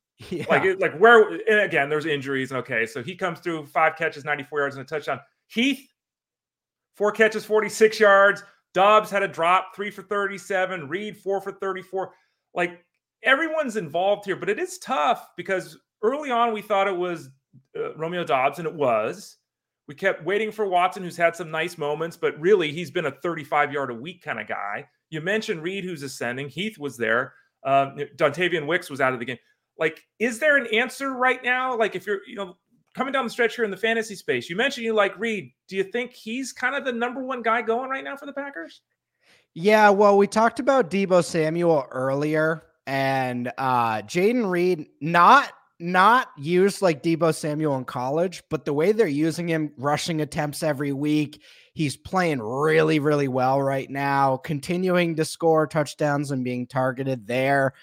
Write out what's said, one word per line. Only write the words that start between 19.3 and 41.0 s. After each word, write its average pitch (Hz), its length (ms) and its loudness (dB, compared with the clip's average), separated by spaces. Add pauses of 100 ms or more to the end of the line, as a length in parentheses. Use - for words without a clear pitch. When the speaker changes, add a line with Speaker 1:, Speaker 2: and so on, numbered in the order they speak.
Speaker 2:
We 147 60 -14
kept 185 280 -2
waiting 208 300 -2
for 214 140 -4
Watson, 185 360 0
who's 170 140 -10
had 170 180 2
some 170 160 -12
nice 160 280 -4
moments, 156 400 -4
but 156 200 -2
really 170 340 2
he's 160 180 -10
been 170 160 -4
a 135 40 -2 (120)
thirty-five 151 500 -2
yard 139 180 -4
a 120 40 -8
week 156 280 -14
kinda 117 220 -8
guy. 104 420 -10 (220)
You 156 140 -10
mentioned 196 400 -4
Reed, 190 220 -6
who's 170 180 -10
ascending. 131 480 -8
Heath 214 280 -8
was 143 200 -10
there. 117 340 0 (320)
Um, 139 320 2 (200)
Dontavian 160 500 0
Wicks 175 240 -4
was 123 100 -6
out 131 140 2
of 123 40 -6
the 120 60 -8
game. 120 140 -8 (400)
Like, 160 260 -4 (140)
is 233 200 -2
there 294 200 4
an 240 160 -4
answer 262 400 -2
right 254 280 0
now? 254 320 -2
Like, 214 220 0
if 185 100 -12
you're, 202 200 -4
you 202 100 -14
know, 190 220 -10 (360)
coming 262 200 -4
down 269 100 0
the 226 60 -6
stretch 233 260 0
here 240 80 -2
in 202 60 -2
the 185 80 -8
fantasy 220 360 -2
space, 131 360 -4
you 170 40 -8
mentioned 247 300 -2
you 226 80 0
like 196 260 2
Reed. 202 340 -4 (160)
Do 190 80 -10
you 190 80 0
think 240 280 -6
he's 240 400 -10
kind 254 220 -2
of 269 100 -4
the 262 80 -4
number 247 320 -4
one 254 160 -8
guy 226 220 0
going 233 260 -2
right 269 160 -6
now 277 100 -10
for 285 120 -14
the 285 80 -14
Packers? 285 480 -12 (720)
Speaker 1:
Yeah, 208 340 6
well, 202 300 6
we 202 80 6
talked 226 340 2
about 254 300 2
Deebo 185 340 4